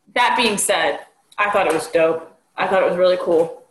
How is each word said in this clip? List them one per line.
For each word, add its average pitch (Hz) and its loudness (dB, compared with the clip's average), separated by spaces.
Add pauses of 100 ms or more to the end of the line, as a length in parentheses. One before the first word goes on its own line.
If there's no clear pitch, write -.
(140)
That 240 2
being 214 0
said, 165 -2 (380)
I 202 -2
thought 196 0
it 156 0
was 160 -4
dope. 165 0 (260)
I 180 -4
thought 190 2
it - 2
was 175 -2
really 180 2
cool. 170 0